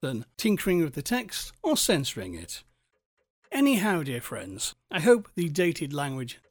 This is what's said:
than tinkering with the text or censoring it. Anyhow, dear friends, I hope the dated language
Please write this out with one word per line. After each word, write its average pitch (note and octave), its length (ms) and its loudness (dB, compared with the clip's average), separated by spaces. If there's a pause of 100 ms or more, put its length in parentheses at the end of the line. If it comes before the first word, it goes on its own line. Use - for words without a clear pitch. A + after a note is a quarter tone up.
than B2+ 240 -4 (100)
tinkering F#3+ 460 2
with C#3+ 100 0
the D3 80 -6
text - 640 -4
or D#4 120 4
censoring B2 600 0
it. - 280 -12 (880)
Anyhow, G#3+ 520 2
dear B2+ 180 -4
friends, F#2+ 540 -8 (160)
I F3 100 -2
hope A3+ 340 6
the F3 140 -2
dated D#3 460 0
language C3+ 440 -6 (120)